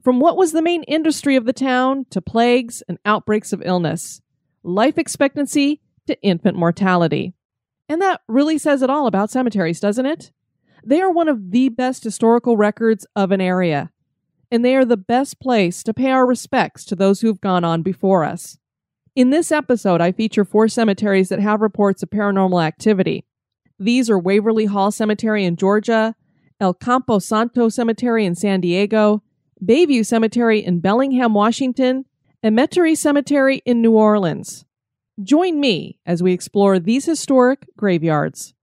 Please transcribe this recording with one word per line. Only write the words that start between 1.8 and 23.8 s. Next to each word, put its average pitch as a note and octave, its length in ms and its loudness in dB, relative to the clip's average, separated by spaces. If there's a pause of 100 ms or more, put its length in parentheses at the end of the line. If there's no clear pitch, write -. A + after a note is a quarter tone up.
to F#3 120 -6
plagues A#3+ 640 -2
and F3 180 -10
outbreaks G#3+ 480 -2
of F#3+ 120 -8
illness, E3+ 560 -4 (420)
life G#3 340 0
expectancy C#4+ 840 -2 (260)
to - 160 -6
infant G3 340 0
mortality." E3+ 760 0 (540)
And D#4+ 120 -4
that F#4+ 280 0
really D4 280 0
says C#4+ 260 0
it B3+ 60 0
all C#4 200 0
about G3+ 240 -2
cemeteries, G3+ 480 -2
doesn't G#3+ 260 -2
it? D#4+ 240 -6 (560)
They D4 140 2
are F#4+ 100 2
one E4 160 2
of G#3+ 240 -4
the B3+ 200 2
best B3+ 340 -6
historical A#3 520 2
records G#3+ 480 0 (120)
of G3 160 0
an G3 80 0
area, F3+ 500 -2 (580)
and A#3+ 160 0
they C4 120 4
are C4+ 80 4
the A#3 120 2
best A#3+ 440 -4
place G#3 420 -2
to A3 100 -4
pay C4 200 -2
our C4 120 4
respects A#3+ 600 -2
to - 100 -6
those G3 260 0
who've A3+ 200 -2
gone F3+ 240 0
on E3 180 -2
before F#3+ 400 0
us. - 360 -8 (580)
In B3+ 140 4
this D#4+ 200 0
episode, A#3 500 0
I F3 120 2
feature G#3+ 320 -2
four G#3+ 240 2
cemeteries G3+ 640 0
that G3 100 -2
have G#3+ 220 0
reports G3+ 380 0
of F3+ 100 -10
paranormal F#3+ 540 0
activity. F#3 600 -2 (520)
These A#3+ 320 0